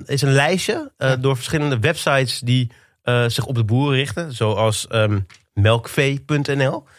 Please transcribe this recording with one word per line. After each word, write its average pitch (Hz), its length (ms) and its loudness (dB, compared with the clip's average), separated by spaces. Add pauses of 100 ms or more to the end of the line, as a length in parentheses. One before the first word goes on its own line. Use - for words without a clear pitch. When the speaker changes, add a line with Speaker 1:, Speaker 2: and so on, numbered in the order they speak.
Speaker 1:
is 135 160 -2
een 139 100 2
lijstje, 185 680 0
eh, 135 120 0
Speaker 2:
Ja. 131 60 2
Speaker 1:
door 131 200 0
verschillende 147 440 -2
websites 131 600 0
die, 123 320 0 (300)
eh, 123 260 0
zich - 180 -4
op 131 100 -4
de 117 80 2
boeren 131 340 2
richten. 139 360 -4
Zoals, 107 540 0
ehm, 107 320 0 (340)
melkvee 117 720 2
punt 147 220 0
N 139 200 0
L. - 200 -4 (120)